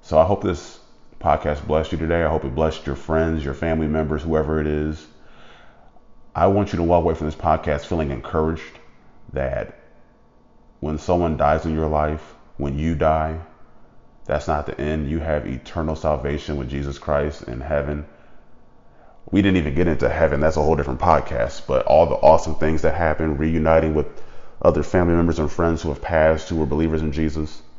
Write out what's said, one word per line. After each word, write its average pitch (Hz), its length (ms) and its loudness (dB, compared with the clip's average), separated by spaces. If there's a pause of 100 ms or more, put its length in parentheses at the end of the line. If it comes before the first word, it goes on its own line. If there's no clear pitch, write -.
So - 160 0
I 80 60 8
hope 98 200 2
this 90 360 -4 (400)
podcast 73 460 0
blessed 78 280 0
you 85 40 -4
today. 82 260 0
I 78 60 2
hope 78 160 0
it 65 80 -6
blessed 76 320 -2
your 69 100 -4
friends, 80 480 0
your 67 100 -4
family 80 340 -2
members, 76 340 -2
whoever 78 400 0
it 76 60 -2
is. 76 380 -4 (1300)
I 85 120 4
want 98 260 2
you - 40 -2
to 85 60 2
walk 85 200 4
away 82 120 2
from 78 120 -4
this 78 80 -4
podcast 78 500 0
feeling 78 260 -2
encouraged 80 680 -4 (520)
that 65 480 -6 (1000)
when 76 200 -4
someone 85 380 0
dies 76 280 2
in 80 80 -2
your 78 140 0
life, 76 480 -2 (220)
when 71 200 -4
you 80 180 0
die, 78 440 0 (880)
that's - 220 -4
not 76 180 -2
the - 140 -8
end. 76 300 -2
You 80 100 -2
have 76 260 -2
eternal 78 500 -6
salvation 73 600 -4
with 64 120 -6
Jesus 69 280 -6
Christ 73 460 -2
in 60 160 -10
heaven. 73 460 -4 (1200)
We 101 120 4
didn't 98 160 4
even 73 180 0
get 80 120 4
into 71 220 2
heaven. 76 300 2
That's 78 180 2
a 76 40 0
whole 76 140 4
different 69 240 -4
podcast. 69 680 0
But 65 180 0
all 80 200 6
the - 100 -2
awesome 80 400 4
things 78 280 2
that 80 120 2
happen, 78 420 0
reuniting 80 580 2
with 73 120 0 (540)
other 80 220 4
family 87 320 2
members 85 240 2
and 76 120 0
friends 82 300 0
who 82 80 -4
have 69 120 -6
passed, 80 480 2
who 87 60 -2
were 78 100 0
believers 78 360 0
in 78 100 -2
Jesus. 78 500 -4 (180)